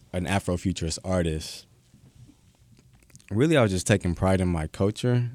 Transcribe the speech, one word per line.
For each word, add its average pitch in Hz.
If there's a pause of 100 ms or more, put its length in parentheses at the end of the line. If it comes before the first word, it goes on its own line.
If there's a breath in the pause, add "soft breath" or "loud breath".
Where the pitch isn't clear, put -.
(140)
an 90
Afrofuturist 90
artist, 85 (1600)
really 143
I 127
was 101
just 90
taking 90
pride 95
in 92
my 80
culture. 120